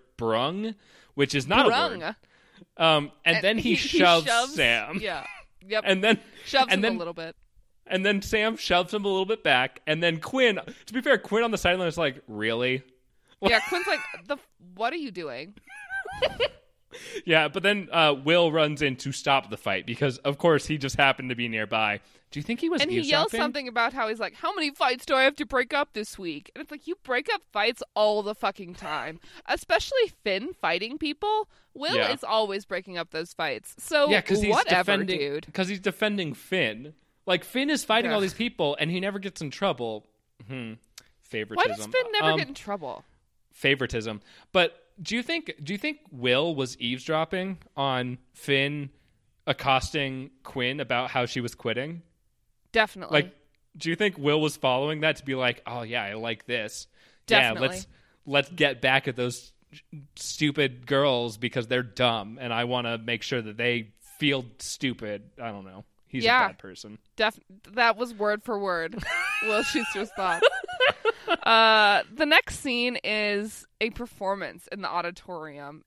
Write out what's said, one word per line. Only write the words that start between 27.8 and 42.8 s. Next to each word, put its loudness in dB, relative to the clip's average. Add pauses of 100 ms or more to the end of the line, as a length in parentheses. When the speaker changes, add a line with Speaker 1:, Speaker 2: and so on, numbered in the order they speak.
Speaker 2:
all 2
the -4
fucking -6
time. -6 (120)
Speaker 1:
<laughs> -20
Speaker 2:
Especially 0 (160)
Finn -2
fighting -4
people. -2 (260)
Will -4
Speaker 1:
Yeah. 2
Speaker 2:
is -6
always 0
breaking -8
up -6
those -8
fights. -6
So 2
Speaker 1:
Yeah, 6
'cause 2
he's 2
Speaker 2:
whatever, 4
Speaker 1:
defending, 0
Speaker 2:
dude. -4
Speaker 1:
'cause 0
he's -6
defending -2
Finn. -2 (320)
Like, 2
Finn 0
is 0
fighting 2
all 2
Speaker 2:
Ugh. 2
Speaker 1:
these -2
people, 0
and -2
he -2
never -4
gets -10
in -6
trouble. -4 (400)
Hmm. -12 (480)
Favoritism. -2
Speaker 2:
Why -6
does -10
Finn -2
never 2
Speaker 1:
Um, 2
Speaker 2:
get -4
in -14
trouble? -10 (480)